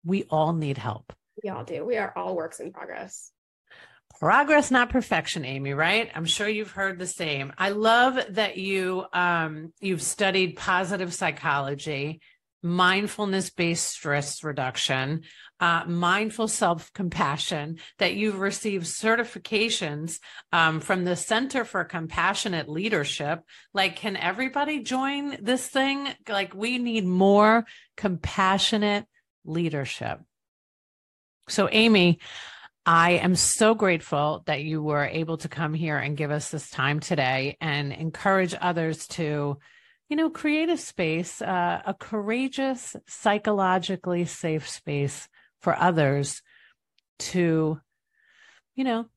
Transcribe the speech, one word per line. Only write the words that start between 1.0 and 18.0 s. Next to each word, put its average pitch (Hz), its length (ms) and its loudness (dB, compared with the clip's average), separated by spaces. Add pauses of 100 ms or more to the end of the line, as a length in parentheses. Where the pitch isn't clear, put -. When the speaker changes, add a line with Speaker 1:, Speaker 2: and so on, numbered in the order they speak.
Speaker 2:
We 202 80 -6
all 120 140 -8
do. 151 200 -8
We 226 140 -2
are 202 180 -4
all 185 180 -4
works 165 240 -6
in - 140 -10
progress. - 580 -14 (880)
Speaker 1:
Progress, 277 540 4
not 247 180 4
perfection, 175 540 -2
Amy, 135 300 -6
right? 180 380 2
I'm 165 120 -6
sure 208 240 -2
you've 214 240 -4
heard 190 260 -4
the 180 80 -6
same. 143 500 -6
I 190 140 0
love 233 480 6 (120)
that 202 260 0
you, 185 560 -2
um, 165 680 0
you've 185 220 -2
studied 190 540 0
positive 185 580 -2
psychology, 147 1040 -4 (400)
mindfulness-based 185 1300 0
stress 143 540 -4
reduction, 135 800 -2 (380)
uh, 170 260 2
mindful 190 600 0
self-compassion, 165 1300 -2 (200)
that 180 160 2